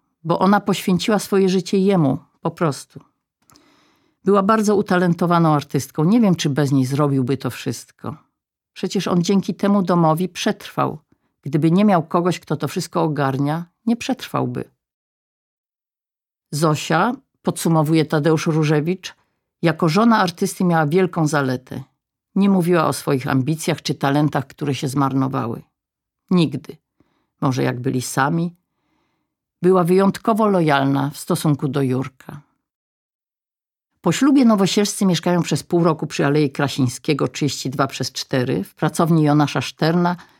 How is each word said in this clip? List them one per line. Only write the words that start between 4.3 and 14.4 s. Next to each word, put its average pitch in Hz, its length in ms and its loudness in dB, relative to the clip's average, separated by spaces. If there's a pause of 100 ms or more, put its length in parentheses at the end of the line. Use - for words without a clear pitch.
bardzo 214 320 2
utalentowaną 175 800 2
artystką. 147 500 -2
Nie 214 180 4
wiem, 190 140 4
czy 160 140 -2
bez 135 220 0
niej 135 140 2
zrobiłby 135 520 0
to 131 120 -6
wszystko. - 640 -12 (580)
Przecież 190 340 -4
on 180 140 0
dzięki 196 340 0
temu 202 280 0
domowi 175 460 2
przetrwał. 151 720 -6 (420)
Gdyby 151 300 0
nie 196 140 4
miał 185 180 4
kogoś, 175 360 -2
kto - 180 -6
to 151 100 -6
wszystko 170 360 -4
ogarnia, 147 600 -2 (200)
nie 233 100 0
przetrwałby". 131 680 -6 (1900)